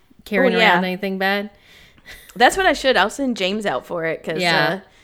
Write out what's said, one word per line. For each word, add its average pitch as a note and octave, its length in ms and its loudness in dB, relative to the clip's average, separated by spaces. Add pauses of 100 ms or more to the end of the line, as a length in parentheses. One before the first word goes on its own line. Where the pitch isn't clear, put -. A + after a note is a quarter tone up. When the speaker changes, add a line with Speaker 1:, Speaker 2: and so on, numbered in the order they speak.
(240)
Speaker 1:
carrying G#3 300 2
Speaker 2:
Oh, A3+ 40 2
yeah. G#3+ 160 4
Speaker 1:
around F3+ 100 0
anything F#3+ 340 -6
bad? G3+ 320 -2 (840)
Speaker 2:
That's B3 220 4
what F#4+ 100 0
I E4+ 60 4
should. C4 240 0
I'll G3 140 2
send B3+ 260 -4
James G3+ 300 -4
out C3+ 200 -4
for E3 180 -6
it, D#3+ 200 -4
'cause, D#3+ 160 -6
Speaker 1:
Yeah. E3 280 2
Speaker 2:
uh, F#3+ 120 -4 (240)